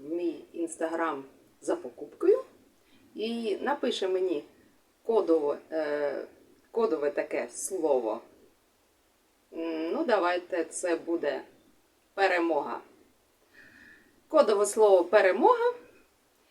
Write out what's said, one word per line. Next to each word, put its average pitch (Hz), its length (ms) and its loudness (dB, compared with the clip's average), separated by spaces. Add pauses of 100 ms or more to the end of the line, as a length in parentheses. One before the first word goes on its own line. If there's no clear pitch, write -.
в 151 100 -10
мій 170 320 -6 (100)
Instagram 165 680 -4 (380)
за 135 140 -2
покупкою - 680 -2 (720)
і 226 460 -6
напише 247 460 -4
мені 185 360 -2 (600)
кодове, 165 540 0 (140)
е, 147 540 -4 (460)
кодове 156 400 0
таке 147 380 -6
слово. 131 720 -2 (1300)
М, 165 380 -6
ну, 269 120 -2
давайте, 180 600 -2
це 170 320 -6
буде 151 460 -4 (720)
перемога. 170 680 0 (1500)
Кодове 220 380 4
слово 202 380 6
"перемога", 302 680 4 (760)